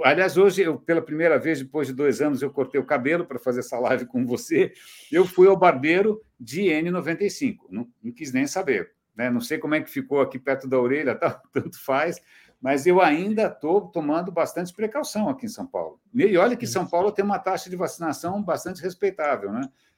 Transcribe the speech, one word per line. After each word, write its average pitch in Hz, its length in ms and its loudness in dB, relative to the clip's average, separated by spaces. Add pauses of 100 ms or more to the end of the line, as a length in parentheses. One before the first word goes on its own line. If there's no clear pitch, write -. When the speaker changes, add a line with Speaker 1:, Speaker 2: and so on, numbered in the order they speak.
Speaker 1:
aliás, 151 320 4
hoje, 190 240 6
eu, 160 180 0
pela 165 220 0
primeira 160 360 2
vez, 151 220 -2
depois 135 260 -4
de 131 80 -6
dois 131 280 0
anos, 147 200 0
eu 139 80 -2
cortei 135 300 -2
o 127 60 0
cabelo 147 400 0
pra 127 120 -10
fazer 123 220 -4
essa - 180 -6
live 123 280 0
com 123 200 -4
você. 143 460 0 (400)
Eu 180 140 4
fui 185 240 6
ao 190 80 6
barbeiro 180 640 2 (180)
de 147 300 -2
N 160 220 0
noventa 165 340 -2
e 202 40 0
cinco, - 400 -4
não, 110 160 -8 (160)
não 117 120 -10
quis 139 180 -12
nem 131 160 0
saber, 135 460 -2 (200)
né? 123 160 -4
Não 120 120 0
sei 151 160 -4
como 151 180 -2
é 156 60 0
que 156 80 -12
ficou 139 320 0
aqui 131 180 -2
perto 135 260 -4
da 131 140 0
orelha, 131 340 0
<laughs> - 60 -8
tá? 151 220 -4 (100)
Tanto - 320 -6
faz, 147 380 -2 (400)
mas 135 260 0
eu 180 140 6
ainda 185 480 2
tô 180 320 0
tomando 175 500 -4
bastante 175 420 -2
precaução 214 540 -4
aqui 135 180 -6
em 107 40 -8
São 104 180 -10
Paulo. 82 320 -6 (160)
E 180 220 4
olha 233 180 4
que - 120 -6
Speaker 2:
Sim. - 60 -6
Speaker 1:
São 175 140 -2
Paulo 185 240 2
tem 202 140 -2
uma 202 120 0
taxa 185 320 -4
de 185 60 -8
vacinação 170 680 -6
bastante 175 400 -6
respeitável, 156 680 -2
né? 110 120 -4 (340)